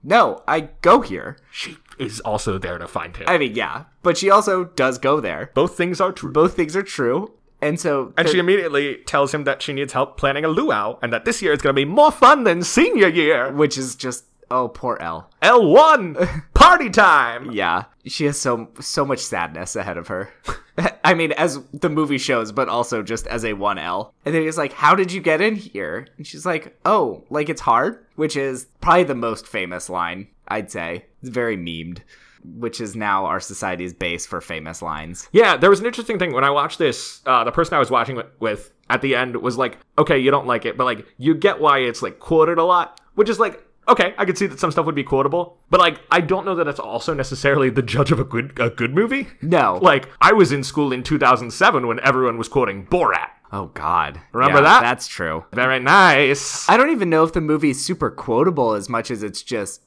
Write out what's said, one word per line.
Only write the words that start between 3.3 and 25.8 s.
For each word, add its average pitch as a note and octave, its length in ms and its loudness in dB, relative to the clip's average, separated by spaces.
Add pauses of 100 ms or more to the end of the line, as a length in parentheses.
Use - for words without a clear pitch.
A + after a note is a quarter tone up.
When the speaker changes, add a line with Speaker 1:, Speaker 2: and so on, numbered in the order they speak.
Speaker 1:
mean, B2+ 180 -2
yeah. A2 300 -6 (180)
But F3 140 2
she G3 120 -2
also G3 360 4
does C3+ 320 -2
go C#3 240 0
there. E2+ 320 -8
Speaker 2:
Both D#3+ 240 0
things F3 240 -4
are F#3+ 100 0
true. D3+ 180 -12
Speaker 1:
Both D#3 280 2
things D#3+ 180 -2
are G3 80 -2
true. D3+ 480 -4 (300)
And D3+ 180 -2
so C#3+ 380 -4
Speaker 2:
And E3+ 100 2
she - 60 2
Speaker 1:
they're F3+ 80 2
Speaker 2:
immediately E3 640 0
tells C#3+ 280 0
him D3 120 -6
that C#3 160 -4
she D3+ 100 -8
needs C#3 220 -8
help C3+ 240 -4
planning C#3+ 260 -2
a D#3+ 60 0
luau, B2+ 520 -2
and A#2+ 120 -4
that A2+ 100 -4
this - 180 -4
year D#3+ 120 0
is D3 80 -2
gonna C#3+ 120 0
be C#3 120 0
more C#4+ 260 4
fun C4+ 320 6
than F3+ 200 2
senior B3+ 440 4
year. D3+ 460 2
Speaker 1:
Which C#3+ 240 0
is C3 180 -8
just, B2+ 300 -10 (260)
oh, B2 160 0
poor A#2+ 320 -6
Elle. E2 300 -10 (120)
Speaker 2:
L A3 240 6
one, A3 520 6 (320)
Speaker 1:
<laughs> - 40 -20
Speaker 2:
party E4 360 6
time! C#3 640 2
Speaker 1:
Yeah. F#2 340 -2 (200)
She - 200 -6
has C#3+ 140 -2
so, A#2+ 280 -2 (140)
so - 240 -4
much C3+ 140 -4
sadness E2+ 580 -8
ahead F#2 200 -8
of E2 120 -14
her. F#2+ 200 -8 (380)
<laughs> - 380 -4
I F3+ 80 4
mean, D#3+ 180 0
as D3 280 -2 (120)
the - 180 -4
movie D3 300 0
shows, A2+ 320 -2
but B2 160 -2
also A#2 360 -4
just A2 220 -8
as A#2 200 -8
a G#2+ 80 -4
one G2+ 260 -4
L. F2+ 340 -8 (120)
And D3+ 100 -4
then D#3+ 80 0
he's D#3 140 -6
like, C#3+ 160 -4
"How D3+ 220 4
did F#3 180 -2
you F#3+ 80 -8
get D#3 180 0
in G#3+ 160 0
here?" G2 520 -10 (100)